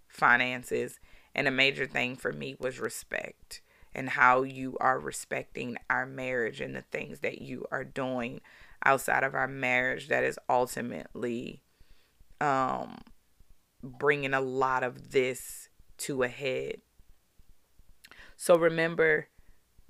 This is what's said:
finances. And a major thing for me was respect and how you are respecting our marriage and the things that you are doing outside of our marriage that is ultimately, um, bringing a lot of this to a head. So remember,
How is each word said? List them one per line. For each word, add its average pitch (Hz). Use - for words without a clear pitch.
finances. 123
And 143
a 135
major 135
thing 127
for 143
me 139
was 127
respect -
and 131
how 131
you 131
are 131
respecting 131
our 127
marriage 131
and 135
the 131
things 143
that -
you 135
are 135
doing 131
outside 131
of 139
our 131
marriage 131
that 127
is 135
ultimately, 123
um, 131
bringing 139
a 135
lot 131
of 127
this -
to 131
a 123
head. 135
So 180
remember, 165